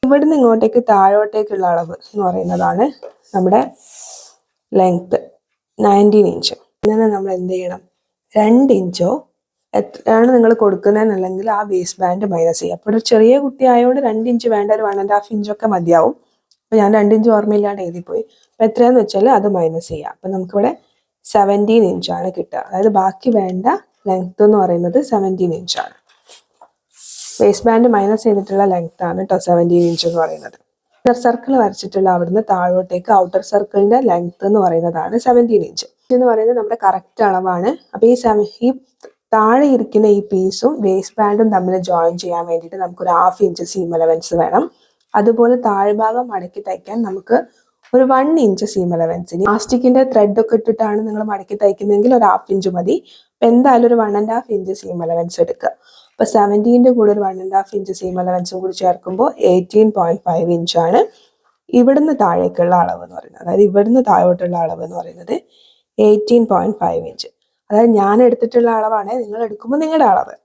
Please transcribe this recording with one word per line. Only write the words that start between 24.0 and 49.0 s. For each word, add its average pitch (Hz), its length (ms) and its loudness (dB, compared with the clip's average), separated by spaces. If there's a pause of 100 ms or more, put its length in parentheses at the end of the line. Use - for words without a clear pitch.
ലെങ്ത് 185 380 -2
എന്ന് 214 160 6
പറയുന്നത് 175 360 0 (120)
സെവൻറ്റീൻ 190 500 -2
ഇഞ്ചാണ്. - 340 -8 (1500)
വേസ്റ്റ് 208 260 0
ബാൻഡ് 233 280 2
മൈനസ് 208 300 0
ചെയ്തിട്ടുള്ള 202 460 0
ലെങ്ത് 175 380 -6
ആണ് 180 180 -6
ട്ടോ 185 100 0 (100)
സെവൻറ്റീൻ 175 420 2
ഇഞ്ച് 165 180 -4
എന്ന് 170 160 -4
പറയുന്നത്. 117 320 -12 (480)
ഇന്നർ 240 220 2
സർക്കിൾ 247 260 -2 (100)
വരച്ചിട്ടുള്ള 190 540 -2
അവിടുന്ന് 175 260 -2 (120)
താഴോട്ടേക്ക് 180 560 -2 (120)
ഔട്ടർ 185 200 -2 (100)
സർക്കിളിന്റെ 202 460 2 (120)
ലെങ്ത് 175 380 -4
എന്ന് 208 160 2
പറയുന്നതാണ് 170 600 -2
സെവൻറ്റീൻ 240 420 4
ഇഞ്ച്. - 180 -14 (280)
എന്ന് 247 160 2
പറയുന്നത് 226 300 0
നമ്മുടെ 214 240 -6
കറക്റ്റ് 190 440 -2
അളവാണ്. 185 420 -2 (240)
അപ്പൊ 202 160 0
ഈ 247 40 6 (100)
സെവ-, 208 260 0 (160)
ഈ - 20 4 (640)
താഴെ 226 320 4 (100)
ഇരിക്കുന്ന 214 300 0 (120)
ഈ - 20 -4 (120)
പീസും 196 420 -2 (100)
വേസ്റ്റ് 190 360 -2
ബാൻഡും 214 340 2
തമ്മിൽ 185 200 0 (140)
ജോയിൻ 170 340 0
ചെയ്യാൻ 170 280 -6
വേണ്ടിയിട്ട് 165 340 -6
നമുക്കൊരു 180 340 -4
ഹാഫ് 185 280 2
ഇഞ്ച് 175 260 -4
സീം 175 260 -6
അലവൻസ് 165 440 0
വേണം. 240 220 0 (540)
അതുപോലെ 233 360 2 (120)
താഴ്ഭാഗം 214 680 -2
മടക്കി 185 360 -12
തയ്ക്കാൻ 190 280 -10 (120)
നമുക്ക് 190 280 -4 (580)
ഒരു 254 180 6
വൺ 262 140 2 (200)
ഇഞ്ച് 202 260 -2
സീം 180 240 -4
അലവൻസ്. 170 400 -4